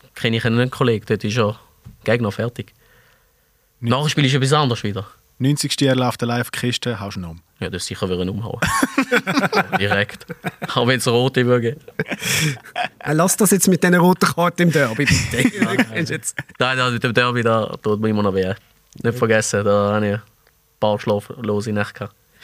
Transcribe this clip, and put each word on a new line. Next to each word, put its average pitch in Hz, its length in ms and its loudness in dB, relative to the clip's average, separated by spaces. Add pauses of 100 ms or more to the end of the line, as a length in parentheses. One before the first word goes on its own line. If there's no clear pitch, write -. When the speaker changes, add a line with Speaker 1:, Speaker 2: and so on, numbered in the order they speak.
(140)
Speaker 1:
kenne 113 240 0
ich 113 80 -2
einen 120 240 2
Kollegen, 120 380 0
dort 107 160 -2
ist 107 140 -2
er 104 220 0 (440)
Gegner, 113 280 0
fertig. 113 420 -8 (1080)
Speaker 2:
Nicht 120 100 -4
Speaker 1:
Nach 127 120 2
dem 156 80 -2
Spiel 151 160 0
ist 131 100 2
etwas 131 180 2
anderes 139 300 2
wieder. 101 240 -6 (320)
Speaker 2:
Neunzigste 139 460 0
Jahr 131 100 4
läuft 123 260 -2
der 120 60 -2
Live-Kiste, 120 720 -4
haust 98 180 -10
ihn 90 80 -8
um. 85 160 -16 (180)
Speaker 1:
Ja, 87 120 -6
das 87 160 -8
sicher - 200 -4
würde 90 140 -2
ihn 90 80 -2
umhauen. 107 300 -6 (580)
<laughs> - 640 -2
Direkt. 101 480 -2 (480)
Auch 123 100 2
wenn 127 140 2
es - 80 -2
eine 117 100 4
rote 127 300 2
würde 123 140 4 (100)
geben. - 100 -12 (1160)
Speaker 3:
Äh, 147 140 -4
lass 170 240 2
das 202 120 4
jetzt 196 180 4
mit 180 140 4
diesen 180 140 4
roten 180 320 4
Karten 170 360 0
im 170 80 6
Derby, 139 340 2
bitte. - 440 2 (100)
<laughs> - 40 2
Speaker 1:
Nein, 196 140 0
nein. - 160 2
Speaker 3:
Kennst 170 180 -4
du - 20 -4
jetzt? - 220 -8 (240)
Speaker 1:
Nein, 131 180 0
nein, 127 160 2
mit 117 100 -4
dem 123 100 0
Derby, 123 280 2
da 113 400 0
tut 107 200 0
mir 110 80 2
immer 107 120 0
noch 101 140 2
weh. 95 180 0 (480)
Nicht 117 160 -2
vergessen, 110 480 2
da 101 300 4
habe 107 120 0
ich 101 60 0
ein 104 80 -4 (580)
paar 107 200 2
schlaflose 104 720 -4
Nächte 104 220 -2
gehabt. - 220 -14 (280)